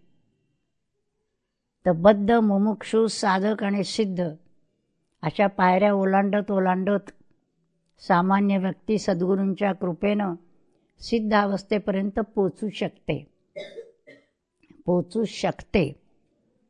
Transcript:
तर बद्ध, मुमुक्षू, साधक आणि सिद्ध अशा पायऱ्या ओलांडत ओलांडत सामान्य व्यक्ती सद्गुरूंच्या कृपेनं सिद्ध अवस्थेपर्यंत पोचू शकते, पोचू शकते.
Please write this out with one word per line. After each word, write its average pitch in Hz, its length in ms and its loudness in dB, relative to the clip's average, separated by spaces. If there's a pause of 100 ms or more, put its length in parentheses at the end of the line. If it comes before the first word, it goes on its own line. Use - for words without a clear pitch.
(1900)
तर 185 60 4
बद्ध, 202 380 4
मुमुक्षू, 220 760 2
साधक 208 580 -2
आणि 202 200 -2
सिद्ध 185 460 -4 (920)
अशा 180 240 0
पायऱ्या 196 480 2
ओलांडत 196 560 0
ओलांडत 190 600 0 (880)
सामान्य 196 600 2
व्यक्ती 190 400 -2
सद्गुरूंच्या 190 720 0
कृपेनं 190 640 -2 (640)
सिद्ध 220 360 0
अवस्थेपर्यंत 196 840 -2
पोचू 208 480 -2
शकते, - 640 -8 (1500)
पोचू 180 380 -2
शकते. 175 760 -4 (680)